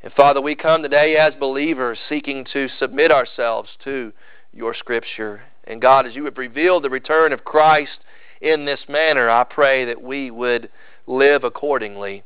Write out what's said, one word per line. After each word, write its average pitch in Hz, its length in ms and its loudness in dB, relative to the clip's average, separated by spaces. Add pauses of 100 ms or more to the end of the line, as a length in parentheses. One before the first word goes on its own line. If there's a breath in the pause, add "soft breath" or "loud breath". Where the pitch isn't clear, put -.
And - 120 -18
Father, 139 260 6
we 147 140 -4
come 160 280 0
today 147 360 2
as 156 160 4
believers 135 640 -4 (100)
seeking 139 460 -6
to 139 160 -2
submit 143 420 0
ourselves 117 720 -2
to 127 300 -8 (360 soft breath)
your 113 220 -8
Scripture. 110 720 -8 (220)
And 113 180 -10
God, 131 240 6
as 117 100 -12
you 147 80 -10
have 135 140 -10
revealed 143 460 0
the 139 40 -2
return 151 460 0
of 120 100 -12
Christ 151 540 2 (420 soft breath)
in 151 240 0
this 143 240 -6
manner, 143 400 2
I 117 160 4
pray 135 400 2
that 120 160 -6
we 131 300 -8
would 117 400 -4 (360 soft breath)
live 135 380 2
accordingly 110 800 -6